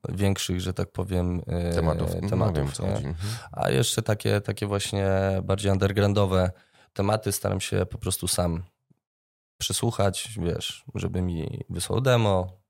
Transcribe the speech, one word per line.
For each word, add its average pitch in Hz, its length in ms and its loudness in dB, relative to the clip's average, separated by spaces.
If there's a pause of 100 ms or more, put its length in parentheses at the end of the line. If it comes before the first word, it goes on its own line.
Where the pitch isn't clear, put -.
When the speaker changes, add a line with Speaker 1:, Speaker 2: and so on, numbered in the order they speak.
Speaker 1:
większych, 92 520 0
że 92 140 -4
tak 90 180 -4
powiem, 90 460 -2 (320)
y, 85 40 0
Speaker 2:
Tematów. 82 360 2 (120)
No, 101 60 -2
Speaker 1:
tematów, 110 280 2
Speaker 2:
wiem, 71 120 0
o 69 40 -6
co - 140 -4
Speaker 1:
nie? 98 60 0
Speaker 2:
chodzi. 69 140 -2
Mhm. 85 260 -6 (200)
Speaker 1:
A - 180 0
jeszcze 117 320 2
takie, 104 380 0
takie 104 260 -4
właśnie 101 420 0 (340)
bardziej 98 300 2
undergroundowe 98 800 4 (420)
tematy 101 400 0
staram 98 280 -2
się 95 260 0
po - 120 -12
prostu 92 300 -2
sam 87 340 0 (960)
przesłuchać, 107 840 0
wiesz, - 420 -4 (100)
żeby 92 280 -2
mi 87 460 -4
wysłał 90 320 -2
demo 104 680 2